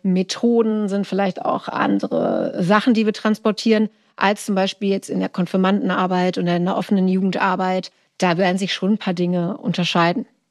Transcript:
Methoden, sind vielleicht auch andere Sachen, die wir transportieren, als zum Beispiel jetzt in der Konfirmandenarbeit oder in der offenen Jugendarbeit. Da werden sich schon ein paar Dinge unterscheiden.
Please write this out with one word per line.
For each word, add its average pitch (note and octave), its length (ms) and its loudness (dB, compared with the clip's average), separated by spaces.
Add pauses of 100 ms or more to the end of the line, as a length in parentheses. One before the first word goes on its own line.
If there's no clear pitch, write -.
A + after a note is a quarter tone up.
Methoden, G#3+ 840 2
sind G3 180 -2
vielleicht F#3+ 380 -2
auch - 240 -2
andere G3 960 -2
Sachen, G#3 320 4
die A3 100 2
wir G#3+ 80 2
transportieren, G#3+ 760 0 (260)
als G3+ 300 -2
zum G#3 80 -2
Beispiel F#3+ 340 0
jetzt G3 220 -2
in F3+ 100 -4
der F#3 80 -2
Konfirmandenarbeit F#3 1120 0
oder F3 180 0
in F3 80 0
der F#3 140 0
offenen F#3+ 280 2
Jugendarbeit. F#3 840 0 (240)
Da F3 220 2
werden F#3 180 2
sich F#3+ 160 -4
schon F#3+ 200 0
ein G#3+ 60 2
paar F#3+ 160 -4
Dinge F3 440 -2
unterscheiden. F3 680 0 (260)